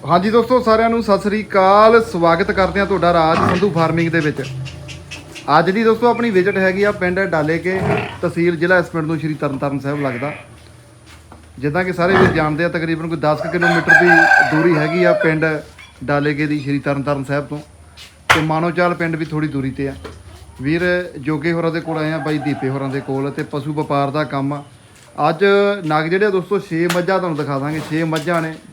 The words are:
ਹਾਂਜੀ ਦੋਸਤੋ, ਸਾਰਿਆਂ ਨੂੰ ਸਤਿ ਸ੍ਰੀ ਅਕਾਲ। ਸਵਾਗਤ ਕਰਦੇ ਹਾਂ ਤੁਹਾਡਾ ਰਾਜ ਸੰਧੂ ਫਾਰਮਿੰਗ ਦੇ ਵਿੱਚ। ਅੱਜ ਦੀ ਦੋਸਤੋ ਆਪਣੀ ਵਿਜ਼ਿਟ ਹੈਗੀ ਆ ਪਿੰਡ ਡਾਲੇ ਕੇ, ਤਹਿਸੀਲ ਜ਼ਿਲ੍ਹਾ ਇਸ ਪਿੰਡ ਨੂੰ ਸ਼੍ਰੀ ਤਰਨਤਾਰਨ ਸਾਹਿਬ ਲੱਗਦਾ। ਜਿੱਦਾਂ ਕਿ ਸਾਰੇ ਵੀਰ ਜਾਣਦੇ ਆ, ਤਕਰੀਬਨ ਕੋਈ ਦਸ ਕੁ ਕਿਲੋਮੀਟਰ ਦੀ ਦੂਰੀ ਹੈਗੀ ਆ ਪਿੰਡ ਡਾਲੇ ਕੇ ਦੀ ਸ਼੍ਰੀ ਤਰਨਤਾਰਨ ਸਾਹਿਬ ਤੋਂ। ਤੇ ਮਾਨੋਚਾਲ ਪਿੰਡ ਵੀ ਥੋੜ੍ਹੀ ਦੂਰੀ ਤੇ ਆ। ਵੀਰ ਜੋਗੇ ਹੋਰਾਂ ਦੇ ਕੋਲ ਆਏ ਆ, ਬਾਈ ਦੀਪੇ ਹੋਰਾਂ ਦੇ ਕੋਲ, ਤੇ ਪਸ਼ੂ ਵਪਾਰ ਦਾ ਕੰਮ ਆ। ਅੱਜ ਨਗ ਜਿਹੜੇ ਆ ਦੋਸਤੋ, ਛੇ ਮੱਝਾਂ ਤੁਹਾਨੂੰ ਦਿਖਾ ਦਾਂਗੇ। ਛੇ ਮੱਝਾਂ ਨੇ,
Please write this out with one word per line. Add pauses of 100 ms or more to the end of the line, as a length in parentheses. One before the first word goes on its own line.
ਹਾਂਜੀ
ਦੋਸਤੋ,
ਸਾਰਿਆਂ
ਨੂੰ
ਸਤਿ
ਸ੍ਰੀ
ਅਕਾਲ।
ਸਵਾਗਤ
ਕਰਦੇ
ਹਾਂ
ਤੁਹਾਡਾ
ਰਾਜ
ਸੰਧੂ
ਫਾਰਮਿੰਗ
ਦੇ
ਵਿੱਚ। (1160)
ਅੱਜ
ਦੀ
ਦੋਸਤੋ
ਆਪਣੀ
ਵਿਜ਼ਿਟ
ਹੈਗੀ
ਆ
ਪਿੰਡ
ਡਾਲੇ
ਕੇ, (420)
ਤਹਿਸੀਲ
ਜ਼ਿਲ੍ਹਾ
ਇਸ
ਪਿੰਡ
ਨੂੰ
ਸ਼੍ਰੀ
ਤਰਨਤਾਰਨ
ਸਾਹਿਬ
ਲੱਗਦਾ। (1300)
ਜਿੱਦਾਂ
ਕਿ
ਸਾਰੇ
ਵੀਰ
ਜਾਣਦੇ
ਆ,
ਤਕਰੀਬਨ
ਕੋਈ
ਦਸ
ਕੁ
ਕਿਲੋਮੀਟਰ
ਦੀ (460)
ਦੂਰੀ
ਹੈਗੀ
ਆ
ਪਿੰਡ (580)
ਡਾਲੇ
ਕੇ
ਦੀ
ਸ਼੍ਰੀ
ਤਰਨਤਾਰਨ
ਸਾਹਿਬ
ਤੋਂ। (760)
ਤੇ
ਮਾਨੋਚਾਲ
ਪਿੰਡ
ਵੀ
ਥੋੜ੍ਹੀ
ਦੂਰੀ
ਤੇ
ਆ। (680)
ਵੀਰ (100)
ਜੋਗੇ
ਹੋਰਾਂ
ਦੇ
ਕੋਲ
ਆਏ
ਆ,
ਬਾਈ
ਦੀਪੇ
ਹੋਰਾਂ
ਦੇ
ਕੋਲ,
ਤੇ
ਪਸ਼ੂ
ਵਪਾਰ
ਦਾ
ਕੰਮ
ਆ। (680)
ਅੱਜ (420)
ਨਗ
ਜਿਹੜੇ
ਆ
ਦੋਸਤੋ,
ਛੇ
ਮੱਝਾਂ
ਤੁਹਾਨੂੰ
ਦਿਖਾ
ਦਾਂਗੇ।
ਛੇ
ਮੱਝਾਂ
ਨੇ, (180)